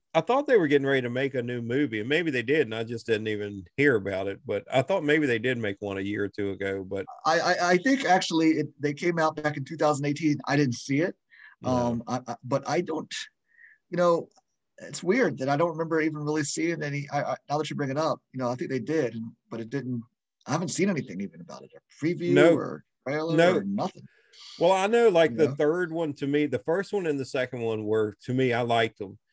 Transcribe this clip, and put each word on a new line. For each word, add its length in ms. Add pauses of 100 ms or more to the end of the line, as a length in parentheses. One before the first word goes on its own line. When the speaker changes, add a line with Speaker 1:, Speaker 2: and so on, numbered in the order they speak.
(140)
Speaker 1:
I 60
thought 260
they 100
were 120
getting 180
ready 160
to 80
make 240
a 80
new 200
movie, 380
and 80
maybe 220
they 120
did, 240
and 80
I 100
just 220
didn't 220
even 360 (120)
hear 200
about 320
it. 180
But 260
I 100
thought 220
maybe 220
they 120
did 200
make 220
one 180
a 40
year 220
or 40
two 220
ago. 380
But 160 (220)
Speaker 2:
I, 140
I, 320
I 60
think 260
actually 480
it, 160 (120)
they 140
came 240
out 180
back 200
in 80
two 120
thousand 300
eighteen. 400
I 100
didn't 200
see 240
it, 140 (460)
Speaker 1:
No. 100
Speaker 2:
um, 380
I, 180
I, 180
but 240
I 120
don't. 320 (760)
You 80
know, 300 (500)
it's 240
weird 360
that 100
I 80
don't 160
remember 280
even 240
really 200
seeing 380
any. 300
I, 100
I, 140 (140)
now 80
that 120
you 60
bring 140
it 80
up, 220 (120)
you 60
know, 120
I 40
think 160
they 100
did, 340
and, 160 (200)
but 100
it 100
didn't. 320 (440)
I 60
haven't 160
seen 220
anything 300
even 200
about 220
it, 140
a 280
preview 280
Speaker 1:
No. 220
Speaker 2:
or 300 (220)
trailer 300
Speaker 1:
No. 220
Speaker 2:
or 60
nothing. 380 (560)
Speaker 1:
Well, 140
I 140
know, 220
like, 240
Speaker 2:
You 60
Speaker 1:
the 100
Speaker 2:
know? 60
Speaker 1:
third 380
one 220
to 120
me, 200
the 140
first 320
one 140
and 120
the 60
second 360
one 240
were, 400
to 100
me, 180
I 100
liked 360
them. 200 (140)